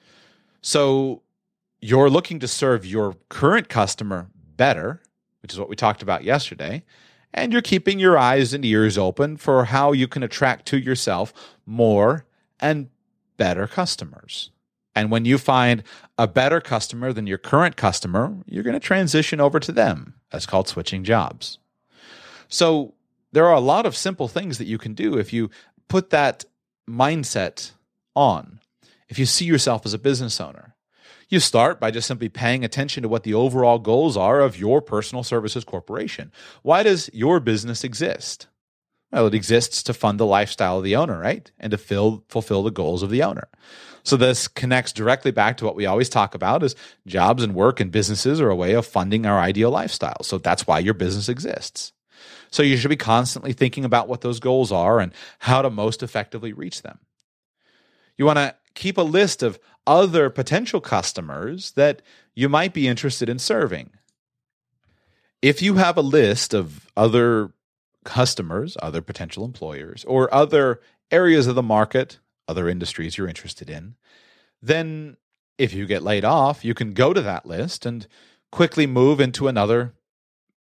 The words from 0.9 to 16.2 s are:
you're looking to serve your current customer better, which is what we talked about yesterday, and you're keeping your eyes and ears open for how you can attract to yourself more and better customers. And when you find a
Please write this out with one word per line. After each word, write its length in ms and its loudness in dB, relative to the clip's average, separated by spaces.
you're 300 4
looking 300 0
to 80 -8
serve 400 0
your 280 -4
current 400 2
customer 640 -2
better, 440 2
which 100 -16
is 60 -12
what 100 -8
we 60 -10
talked 260 0
about 220 -4
yesterday, 600 -4
and 220 -4
you're 80 2
keeping 380 0
your 180 6
eyes 360 4
and 120 -6
ears 320 2
open 400 -2
for 280 2
how 260 2
you 160 0
can 160 -6
attract 420 -2
to 140 -2
yourself 540 -4
more 580 2
and 300 -2
better 300 0
customers. 840 -8
And 160 0
when 140 0
you 120 4
find 460 2
a 100 2